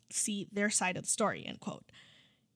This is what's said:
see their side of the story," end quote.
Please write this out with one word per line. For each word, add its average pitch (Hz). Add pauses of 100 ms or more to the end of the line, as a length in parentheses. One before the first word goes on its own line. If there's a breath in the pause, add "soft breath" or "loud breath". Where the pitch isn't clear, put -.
(120)
see 202
their 202
side 185
of 220
the -
story," 160
end -
quote. - (720 soft breath)